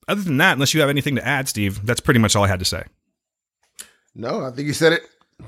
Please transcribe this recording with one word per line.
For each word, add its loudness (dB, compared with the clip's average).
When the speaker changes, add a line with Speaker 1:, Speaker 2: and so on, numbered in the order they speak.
Speaker 1:
other -4
than -2
that, 4
unless 0
you 2
have 2
anything -2
to -4
add, -2
Steve, -4
that's -2
pretty 2
much 2
all 4
I 2
had -2
to -6
say. -4
Speaker 2:
No, -6
I -8
think -6
you -2
said 6
it 0